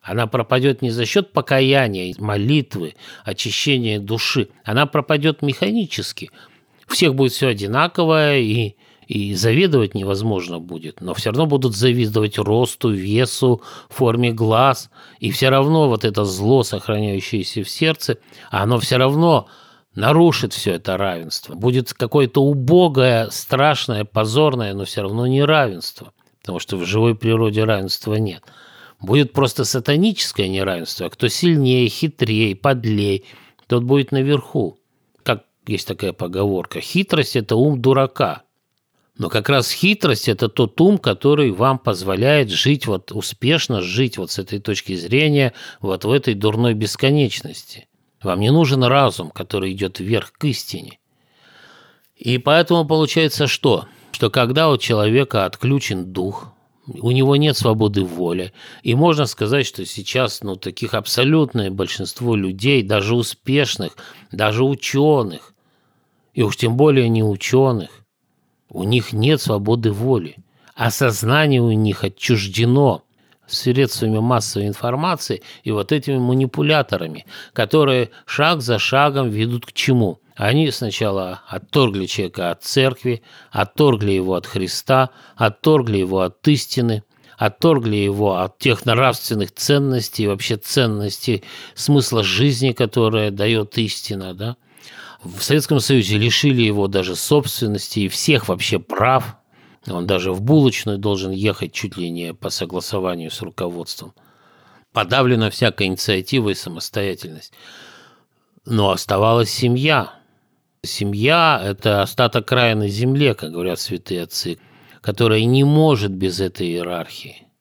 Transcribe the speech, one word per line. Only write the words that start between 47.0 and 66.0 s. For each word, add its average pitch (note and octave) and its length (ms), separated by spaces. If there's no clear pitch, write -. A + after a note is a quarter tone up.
Вам F#2+ 180
не A2 100
нужен C#3 320
разум, A#2+ 480
который F#2+ 440
идёт F#2+ 260
вверх G2+ 320
к - 120
истине. F2 540
И B2 220
поэтому E3 460
получается D#3 640
что? A2+ 400
Что A2 180
когда C3 400
у C3+ 80
человека A2 680
отключен F#2+ 640
дух, F#2+ 400
у A#2 240
него C3+ 260
нет D3 200
свободы A2 460
воли, F2+ 500
и A#2 120
можно D3+ 320
сказать, B2 400
что - 200
сейчас, A#2 560
ну, G2 140
таких - 380
абсолютное B2 760
большинство G2 640
людей, G2+ 460
даже G#2 320
успешных, B2 840
даже G#2+ 340
учёных, C3+ 920